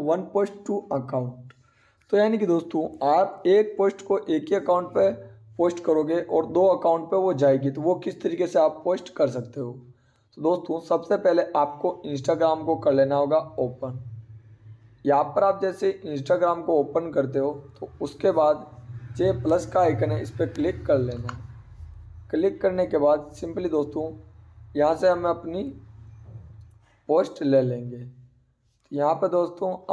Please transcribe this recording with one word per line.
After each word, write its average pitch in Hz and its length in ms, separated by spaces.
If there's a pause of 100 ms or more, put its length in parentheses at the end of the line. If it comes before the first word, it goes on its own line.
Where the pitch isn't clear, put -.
one 175 200 (100)
post 202 320
two 202 100 (160)
account। 127 640 (580)
तो 202 40
यानी 220 220
कि 202 80
दोस्तों, 170 360 (260)
आप 175 380
एक 208 320
post 196 280
को 196 120
एक 156 300
ही 202 60
अकाउंट 180 340
पे - 220 (480)
post 175 260
करोगे 156 360
और 165 260
दो 175 200
account 170 440
पे 190 60
वो 190 180
जाएगी, 135 360
तो 143 100
वो 170 140
किस - 280
तरीके 170 240
से 175 120
आप 156 260
post - 300
कर 143 140
सकते 123 320
हो। 120 120 (640)
तो - 60
दोस्तों, 165 380
सबसे 170 360
पहले 175 260 (140)
आपको 151 500
Instagram 156 600
को 160 100
कर 147 160
लेना 135 240
होगा 143 220 (200)
open। 127 400 (1080)
यहाँ 143 180
पर 147 200
आप 190 180
जैसे 190 440
Instagram 170 600
को 165 140
open 160 320
करते 135 260
हो, 139 140 (280)
तो - 100 (100)
उसके 143 320
बाद 151 340 (440)
जे 180 220
प्लस 170 340
का 185 140
आइकन 165 300
है, 156 120
इस - 80
पर 165 160
क्लिक 165 400
कर 143 120
लेना 123 340
है। - 1000
क्लिक 180 300
करने 185 260
के 160 120
बाद 147 360
simply 175 360
दोस्तों, 147 340 (720)
यहाँ 147 200
से 175 120
हम 175 200
अपनी 165 340 (1500)
पोस्ट 170 340
ले 135 200
लेंगे। 120 360
तो - 1000
यहाँ 147 180
पे 156 140
दोस्तों, 175 440 (200)